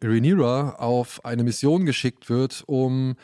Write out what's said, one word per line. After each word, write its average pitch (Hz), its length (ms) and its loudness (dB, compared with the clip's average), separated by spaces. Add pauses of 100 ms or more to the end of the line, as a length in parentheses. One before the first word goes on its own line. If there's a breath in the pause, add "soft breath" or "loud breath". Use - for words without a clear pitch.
Rhaenyra 127 720 2
auf 120 480 -2
eine 120 180 -2
Mission 143 420 0
geschickt 127 420 -4
wird, 127 380 -2
um, 131 580 -2